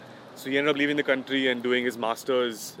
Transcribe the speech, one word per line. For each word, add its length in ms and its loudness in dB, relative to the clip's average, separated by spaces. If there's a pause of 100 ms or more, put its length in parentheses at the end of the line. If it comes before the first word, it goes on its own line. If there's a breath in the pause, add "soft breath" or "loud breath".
(340 loud breath)
So 160 -12
he 80 2
ended 140 2
up 80 2
leaving 180 2
the 60 2
country 460 2
and 120 0
doing 240 2
his 100 0
master's 840 0